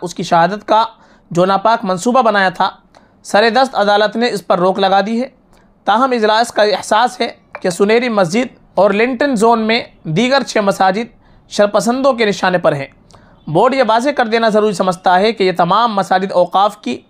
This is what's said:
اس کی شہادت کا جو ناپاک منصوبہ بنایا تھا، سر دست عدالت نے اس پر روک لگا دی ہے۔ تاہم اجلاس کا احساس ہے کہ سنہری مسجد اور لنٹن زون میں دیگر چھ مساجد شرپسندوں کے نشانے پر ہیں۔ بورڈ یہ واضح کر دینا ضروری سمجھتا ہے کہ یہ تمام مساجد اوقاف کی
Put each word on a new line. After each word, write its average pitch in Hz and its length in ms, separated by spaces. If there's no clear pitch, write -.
اس 175 120
کی - 80
شہادت 175 460
کا 220 160
جو 175 140
ناپاک 196 400
منصوبہ 226 380
بنایا 208 260
تھا، 190 220
سر 214 280
دست 254 240
عدالت 208 420
نے 240 140
اس 196 160
پر 196 120
روک 185 200
لگا 196 280
دی 226 160
ہے۔ 269 60
تاہم 247 260
اجلاس 220 400
کا - 100
احساس 214 580
ہے 233 100
کہ 185 100
سنہری 220 380
مسجد 208 480
اور 202 160
لنٹن 247 460
زون 226 240
میں 220 200
دیگر 247 360
چھ - 220
مساجد 196 520
شرپسندوں 226 640
کے 233 140
نشانے 185 320
پر 170 140
ہیں۔ 139 140
بورڈ 214 280
یہ 269 120
واضح 233 300
کر 240 100
دینا 226 220
ضروری 214 240
سمجھتا 185 480
ہے 220 120
کہ 208 120
یہ 185 120
تمام 202 380
مساجد 190 380
اوقاف 185 480
کی - 180